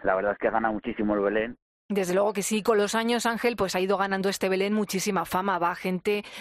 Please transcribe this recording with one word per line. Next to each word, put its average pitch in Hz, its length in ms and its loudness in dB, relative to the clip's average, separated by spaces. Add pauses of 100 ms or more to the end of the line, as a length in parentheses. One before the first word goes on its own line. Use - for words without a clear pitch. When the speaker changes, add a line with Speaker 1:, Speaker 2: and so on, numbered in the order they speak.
Speaker 1:
la 98 120 2
verdad 98 180 0
es 98 60 -6
que 113 120 2
gana 110 200 2
muchísimo 107 440 -2
el 104 60 2
Belén. 107 360 0 (320)
Speaker 2:
Desde 190 240 -2
luego 202 220 2
que 202 80 -2
sí, 214 200 -2
con 220 140 4
los 208 180 2
años, 226 300 0
Ángel, 233 320 0
pues 190 180 -2
ha 185 60 2
ido 190 160 2
ganando 190 320 0
este 190 220 0
Belén 196 240 2
muchísima 196 500 0
fama, 185 340 -2
va 170 160 0
gente 202 500 -2 (160)